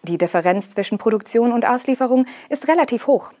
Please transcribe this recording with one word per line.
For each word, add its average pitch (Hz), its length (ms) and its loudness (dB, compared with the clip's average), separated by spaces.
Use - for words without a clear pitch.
Die 170 160 -4
Differenz 180 540 0
zwischen 202 260 -4
Produktion 226 560 0
und 233 120 0
Auslieferung 254 600 2
ist - 180 -4
relativ 311 400 0
hoch. 254 340 0